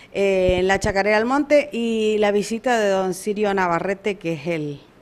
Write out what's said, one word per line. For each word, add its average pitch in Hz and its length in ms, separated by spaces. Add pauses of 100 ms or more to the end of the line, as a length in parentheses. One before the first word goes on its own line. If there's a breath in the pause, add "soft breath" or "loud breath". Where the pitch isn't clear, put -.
(120 loud breath)
eh, 190 480
en 185 60
la 196 140
Chacarera 208 380
del 226 80
Monte 285 440
y 226 480
la 208 140
visita 220 480
de 208 80
don 190 260
Sirio 202 400
Navarrete, 185 640
que 165 160
es 147 140
el, 151 340 (220)